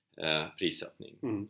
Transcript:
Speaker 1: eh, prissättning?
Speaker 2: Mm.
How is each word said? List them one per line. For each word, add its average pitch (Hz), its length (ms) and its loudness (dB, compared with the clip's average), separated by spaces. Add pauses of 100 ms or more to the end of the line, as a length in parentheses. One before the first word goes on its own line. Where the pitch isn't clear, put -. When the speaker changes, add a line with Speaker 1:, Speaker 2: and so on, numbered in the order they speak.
(160)
Speaker 1:
eh, 78 300 2 (120)
prissättning? - 640 -2
Speaker 2:
Mm. 104 280 -2